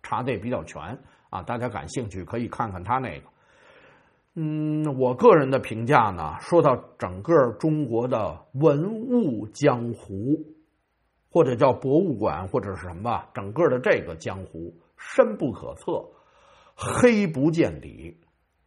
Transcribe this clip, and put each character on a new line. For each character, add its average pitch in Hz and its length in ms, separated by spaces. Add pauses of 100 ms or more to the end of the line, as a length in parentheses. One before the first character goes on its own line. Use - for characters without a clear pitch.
查 113 180
得 127 100
也 110 60
比 110 140
较 90 120
全 - 180 (500)
啊， 92 100
大 120 160
家 123 100
感 82 220
兴 123 200
趣 120 140
可 - 140
以 117 100
看 113 240
看 92 120
他 123 160
那 90 200
个。 - 60 (1160)
嗯， 151 600
我 127 160
个 208 200
人 135 140
的 135 80
评 117 280
价 117 260
呢， 80 300
说 170 200
到 135 140 (240)
整 92 240
个 139 300
中 151 320
国 117 220
的 107 320 (140)
文 151 380
物 214 560
江 120 460
湖， 110 520 (840)
或 165 120
者 127 120
叫 127 180
博 135 240
物 170 180
馆， 92 320
或 127 120
者 95 160
是 - 60
什 87 140
么 90 60
吧， 110 320
整 101 180
个 151 180
的 123 100
这 139 220
个 82 140
江 95 300
湖 82 300 (200)
深 - 420
不 143 140
可 65 220
测， - 320 (680)
黑 220 500
不 156 240
见 113 320
底。 - 380 (480)